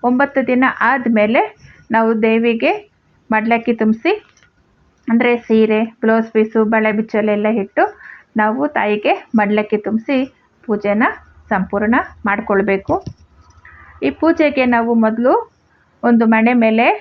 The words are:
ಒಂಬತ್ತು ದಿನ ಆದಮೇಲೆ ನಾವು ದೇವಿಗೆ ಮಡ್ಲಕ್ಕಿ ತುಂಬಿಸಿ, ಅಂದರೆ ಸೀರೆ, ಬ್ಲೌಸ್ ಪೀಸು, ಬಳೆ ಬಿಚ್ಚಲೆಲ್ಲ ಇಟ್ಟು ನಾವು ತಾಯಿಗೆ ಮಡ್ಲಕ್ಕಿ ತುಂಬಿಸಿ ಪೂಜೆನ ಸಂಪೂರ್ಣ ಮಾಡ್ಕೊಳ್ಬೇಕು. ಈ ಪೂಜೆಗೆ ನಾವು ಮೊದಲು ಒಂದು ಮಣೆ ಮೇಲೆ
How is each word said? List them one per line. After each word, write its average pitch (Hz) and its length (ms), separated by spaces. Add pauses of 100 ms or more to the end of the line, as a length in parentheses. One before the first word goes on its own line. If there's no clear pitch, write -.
ಒಂಬತ್ತು 254 440
ದಿನ 254 180 (260)
ಆದಮೇಲೆ 240 500 (520)
ನಾವು 226 180 (100)
ದೇವಿಗೆ 226 500 (580)
ಮಡ್ಲಕ್ಕಿ 226 500
ತುಂಬಿಸಿ, 220 320 (960)
ಅಂದರೆ 240 240 (140)
ಸೀರೆ, 220 340 (220)
ಬ್ಲೌಸ್ 226 320
ಪೀಸು, 220 260 (140)
ಬಳೆ 220 240
ಬಿಚ್ಚಲೆಲ್ಲ 214 500 (140)
ಇಟ್ಟು 240 220 (560)
ನಾವು 220 220 (140)
ತಾಯಿಗೆ 208 380 (260)
ಮಡ್ಲಕ್ಕಿ 208 460
ತುಂಬಿಸಿ 226 320 (480)
ಪೂಜೆನ 208 380 (480)
ಸಂಪೂರ್ಣ 208 440 (320)
ಮಾಡ್ಕೊಳ್ಬೇಕು. 202 680 (1080)
ಈ 277 40 (100)
ಪೂಜೆಗೆ 302 460 (100)
ನಾವು 233 180 (120)
ಮೊದಲು 233 280 (720)
ಒಂದು 233 300
ಮಣೆ 226 200 (120)
ಮೇಲೆ 220 200 (160)